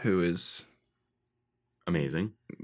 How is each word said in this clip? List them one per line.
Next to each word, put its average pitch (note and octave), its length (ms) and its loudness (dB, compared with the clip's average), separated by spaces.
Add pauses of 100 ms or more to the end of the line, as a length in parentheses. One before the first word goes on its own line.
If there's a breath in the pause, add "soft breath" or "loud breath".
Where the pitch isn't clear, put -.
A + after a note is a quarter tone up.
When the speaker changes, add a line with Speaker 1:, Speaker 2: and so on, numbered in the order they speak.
Speaker 1:
who F#2+ 220 2
is - 420 -2 (1200)
Speaker 2:
Amazing. E2 480 0 (300)